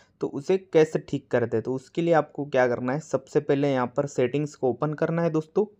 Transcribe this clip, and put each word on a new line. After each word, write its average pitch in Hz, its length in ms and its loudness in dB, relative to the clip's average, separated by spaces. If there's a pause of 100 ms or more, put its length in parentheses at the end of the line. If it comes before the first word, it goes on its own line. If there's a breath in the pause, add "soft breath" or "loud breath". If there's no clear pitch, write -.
(220 soft breath)
तो 151 80 -2
उसे 185 280 -2
कैसे 156 440 2
ठीक - 300 -8
करते 117 260 0
हैं। 110 60 -2
तो 127 120 -4
उसके - 260 -8
लिए 170 120 2
आपको 147 320 0
क्या 127 220 2
करना 123 260 -2
है, 151 80 -2
सबसे - 400 -4
पहले 143 320 0
यहाँ 127 140 0
पर 143 200 -4
सेटिंग्स 143 480 -2
को 131 140 -2
ओपन 151 240 -2
करना 165 280 -2
है 170 80 0
दोस्तों। 160 360 -2 (140)